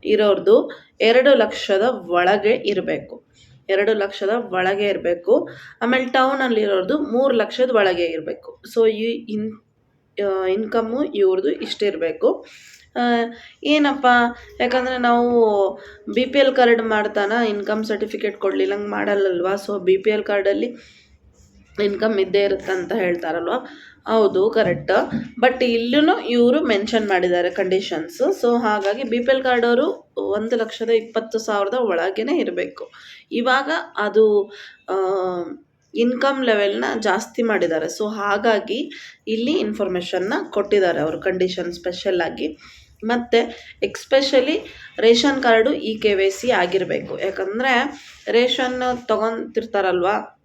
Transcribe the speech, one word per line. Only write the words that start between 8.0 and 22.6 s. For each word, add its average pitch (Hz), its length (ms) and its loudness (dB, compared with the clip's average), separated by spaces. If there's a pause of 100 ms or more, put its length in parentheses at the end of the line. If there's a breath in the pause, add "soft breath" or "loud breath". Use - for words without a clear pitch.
ಇರಬೇಕು. - 560 -10 (120)
So 226 160 4
ಈ 220 420 -6
ಇನ್-, 214 300 -8 (640)
ಆ, 190 200 -2
ಇನ್ಕಮ್ಮು 220 580 -2
ಇವ್ರದ್ದು 202 460 2
ಇಷ್ಟಿರಬೇಕು. 190 960 -2 (500 loud breath)
ಆ, - 20 -4 (680 loud breath)
ಏನಪ್ಪ, 285 420 2 (540 loud breath)
ಯಾಕಂದ್ರೆ 247 380 0
ನಾವು 240 760 4 (400 loud breath)
ಬಿ 247 100 2
ಪಿ 262 140 0
ಎಲ್ 262 160 4
ಕಾರ್ಡ್ 233 280 6
ಮಾಡ್ತಾನ 208 500 0 (160)
ಇನ್ಕಮ್ 208 360 -4
ಸರ್ಟಿಫಿಕೇಟ್ 214 520 -4
ಕೊಡ್ಲಿಲ್ಲಂಗೆ 196 520 -2
ಮಾಡಲ್ಲಲ್ವಾ? 196 680 0
So 202 300 -6
ಬಿ 185 120 4
ಪಿ 190 140 0
ಎಲ್ 214 140 -2
ಕಾರ್ಡಲ್ಲಿ 202 500 0 (1120 loud breath)
ಇನ್ಕಮ್ 202 360 0
ಇದ್ದೇ 190 220 2
ಇರುತ್ತೆ 196 300 -2